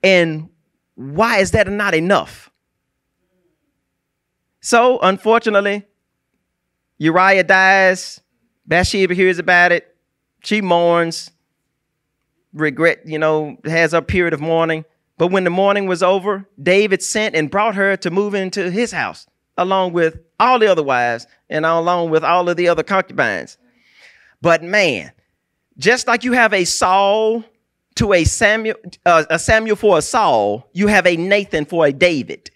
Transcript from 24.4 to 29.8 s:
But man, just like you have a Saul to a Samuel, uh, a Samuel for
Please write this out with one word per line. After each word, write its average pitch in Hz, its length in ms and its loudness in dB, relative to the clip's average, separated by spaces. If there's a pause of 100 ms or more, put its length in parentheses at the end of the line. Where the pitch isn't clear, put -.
But 165 200 2
man, 170 520 -2 (640)
just 214 280 0
like 240 180 -2
you 247 100 -2
have 226 200 2
a 185 120 0
Saul 208 800 0 (520)
to 208 160 0
a 170 140 4
Samuel, 220 500 0 (300)
uh, 165 240 4
a 160 100 -2
Samuel 220 380 0
for 202 200 2